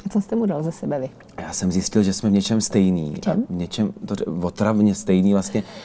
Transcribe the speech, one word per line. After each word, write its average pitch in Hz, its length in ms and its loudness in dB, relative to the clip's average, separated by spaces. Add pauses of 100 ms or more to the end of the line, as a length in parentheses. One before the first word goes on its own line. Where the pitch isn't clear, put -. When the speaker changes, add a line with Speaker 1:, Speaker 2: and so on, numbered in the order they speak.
Speaker 1:
A 196 40 -6
co 208 120 0
jste 208 140 -4
mu 226 100 0
dal 156 180 -2
ze 165 80 -2
sebe 147 280 -4
vy? 131 100 -6 (280)
Speaker 2:
Já - 160 -8
jsem 95 180 0
zjistil, 95 320 2
že 95 100 2
jsme 107 160 0
v 98 40 4
něčem 101 280 2
stejný. 92 540 2
Speaker 1:
V 90 40 -10
čem? 190 300 0
Speaker 2:
A - 40 -6
v - 20 -4
něčem, 87 380 -2 (120)
to 104 100 -4
ře-, - 100 -4 (160)
otravně 104 540 2
stejný 95 380 4
vlastně. 98 300 0 (200)